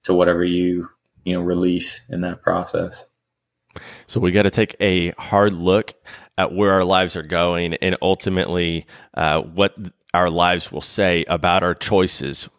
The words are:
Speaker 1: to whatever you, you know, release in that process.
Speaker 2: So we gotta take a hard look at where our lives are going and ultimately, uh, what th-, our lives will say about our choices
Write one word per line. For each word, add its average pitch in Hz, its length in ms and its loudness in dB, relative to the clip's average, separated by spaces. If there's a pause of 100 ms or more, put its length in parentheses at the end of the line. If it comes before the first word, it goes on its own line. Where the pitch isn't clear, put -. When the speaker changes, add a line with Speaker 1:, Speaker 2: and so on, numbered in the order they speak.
Speaker 1:
to 92 100 0
whatever 87 300 4
you, 90 440 0 (360)
you 90 100 -2
know, 90 60 -2
release 87 680 -2
in 87 140 -6
that 87 200 -8
process. 87 640 -4 (1000)
Speaker 2:
So - 140 -4
we 90 120 2
gotta 98 180 4
take - 300 0
a 90 320 2
hard 101 400 2
look 92 420 2 (420)
at 95 160 0
where 98 200 2
our 95 120 4
lives 92 320 2
are 80 60 -8
going 85 520 0
and 92 280 -2
ultimately, 90 840 0 (280)
uh, 78 280 0
what 92 340 0
th-, 92 160 -14 (220)
our 90 160 4
lives 87 420 0
will 82 100 -8
say 90 460 0
about 87 340 0
our 87 120 0
choices 90 720 -2 (100)